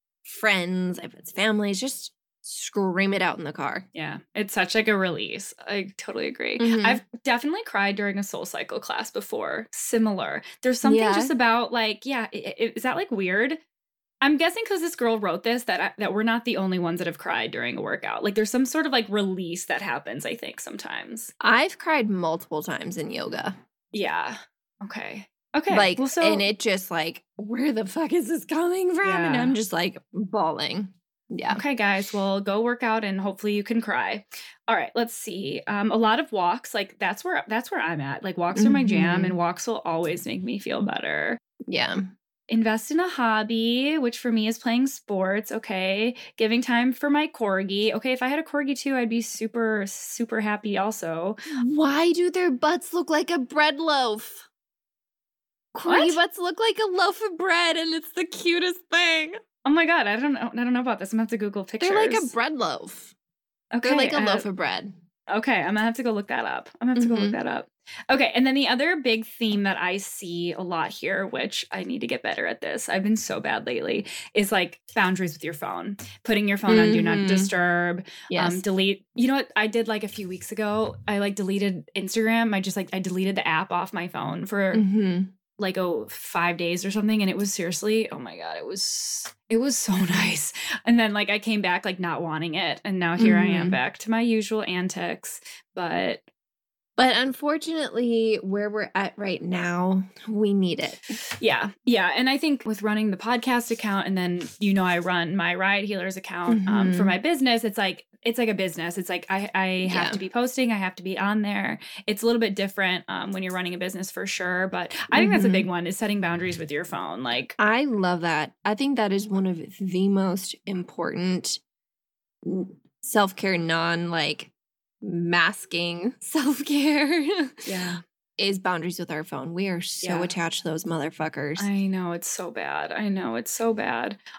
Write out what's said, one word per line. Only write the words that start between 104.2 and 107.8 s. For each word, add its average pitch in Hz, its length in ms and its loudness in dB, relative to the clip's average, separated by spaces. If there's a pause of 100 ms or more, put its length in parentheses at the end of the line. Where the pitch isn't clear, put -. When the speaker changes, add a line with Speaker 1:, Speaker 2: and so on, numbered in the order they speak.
Speaker 2:
you 202 140 4
know, 190 100 4
I 175 160 4
run 175 340 0
my 175 220 0
Ride 196 300 2
Healers 190 300 -4
account, 190 520 0
um, 190 240 4
for 175 60 2
Speaker 1:
Mm-hmm. 190 100 6
Speaker 2:
my 185 100 4
business, 254 460 2
it's 208 140 -2
like, 190 280 -2 (160)